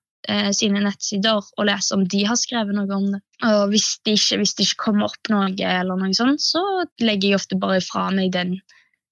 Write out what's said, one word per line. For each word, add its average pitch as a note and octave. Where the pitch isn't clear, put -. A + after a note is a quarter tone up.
eh, G#3
sine G3+
nettsider G3+
og G#3
lese G3+
om G3
de G3+
har A#3
skrevet A3
noe G3
om G3
det. G3
Og G3+
hvis -
det G#3+
ikke, -
hvis G3
det G3
ikke -
kommer G#3
opp -
noe G3
eller F#3
noe F#3+
sånt, C4
så D#4+
legger G#3
jeg G3
ofte F#3+
bare F#3+
ifra F#3
meg F#3+
den, F3+